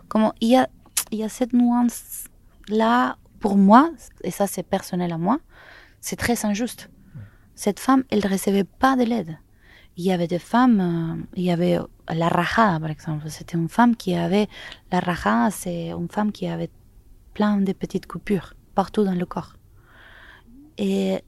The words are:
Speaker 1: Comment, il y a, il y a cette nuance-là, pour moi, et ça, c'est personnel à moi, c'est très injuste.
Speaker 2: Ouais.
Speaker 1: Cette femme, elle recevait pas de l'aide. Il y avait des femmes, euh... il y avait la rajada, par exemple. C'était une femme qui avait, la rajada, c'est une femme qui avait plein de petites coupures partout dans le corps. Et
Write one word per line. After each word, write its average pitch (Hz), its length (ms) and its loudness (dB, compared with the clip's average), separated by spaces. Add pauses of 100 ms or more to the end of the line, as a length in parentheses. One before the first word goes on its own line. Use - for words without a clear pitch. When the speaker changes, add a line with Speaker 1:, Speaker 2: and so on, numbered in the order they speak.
Speaker 1:
Comment, 220 320 2
il 226 80 0
y 247 80 6
a, 254 120 4 (420)
il 214 80 -6
y 214 40 -4
a 220 60 -4
cette 240 240 -4
nuance-là, 240 1700 0 (220)
pour 202 180 0
moi, 226 320 8 (340)
et 185 60 -4
ça, 202 160 -2
c'est 185 160 -6
personnel 180 500 -4
à 165 60 -6
moi, 202 200 0 (640)
c'est - 160 -8
très - 300 -2
injuste. 208 440 -6 (240)
Speaker 2:
Ouais. - 60 -16 (340)
Speaker 1:
Cette - 240 -2
femme, 262 320 2
elle 208 160 0
recevait 196 380 0
pas 262 320 0
de 247 80 2
l'aide. 202 340 -4 (600)
Il 170 60 -6
y 190 80 2
avait 175 140 0
des 175 120 -2
femmes, 233 420 2
euh... 165 460 -2 (100)
il 180 60 -4
y 180 80 0
avait 175 280 2 (300)
la 165 200 0
rajada, 175 520 2
par 160 100 -6
exemple. 151 380 -8
C'était - 280 -10
une 165 120 -2
femme 233 280 4
qui 180 180 -4
avait, 175 340 0 (420)
la 180 100 0
rajada, 208 500 0
c'est 170 380 -6
une 170 200 -6
femme 208 240 -2
qui - 140 -8
avait 170 240 -4 (640)
plein 208 260 0
de 190 140 0
petites - 340 -6
coupures - 480 -6 (200)
partout 202 300 0
dans 190 100 0
le 175 120 -2
corps. - 280 -12 (1200)
Et 196 480 -2